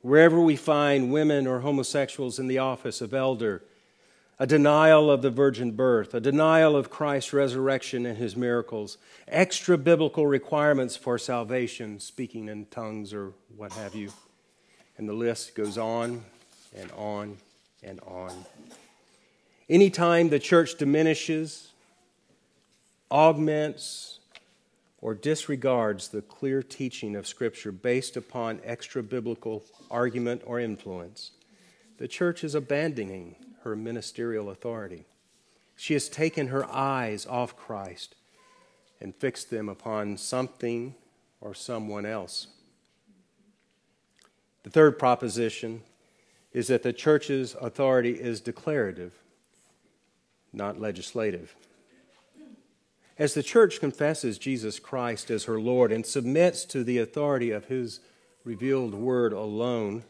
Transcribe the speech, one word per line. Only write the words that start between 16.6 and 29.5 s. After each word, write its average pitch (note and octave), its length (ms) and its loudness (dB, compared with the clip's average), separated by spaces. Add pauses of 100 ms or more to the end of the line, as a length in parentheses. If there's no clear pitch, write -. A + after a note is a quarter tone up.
and G2+ 160 -16
on G#2 460 -8 (440)
and F#2+ 240 -16
on. F#2 260 -14 (1400)
Anytime E3+ 600 6
the D3 100 2
church E3 400 4
diminishes, D#3 920 0 (1400)
augments, D3+ 1080 2 (800)
or A2 140 -6
disregards B2+ 920 -2
the G#2+ 140 -8
clear C3+ 400 -4
teaching A#2+ 520 -8
of G2+ 120 -10
Scripture - 440 -8
based B2 460 -4
upon A2+ 480 -8
extra A#2 380 -10
biblical A2 640 -8 (260)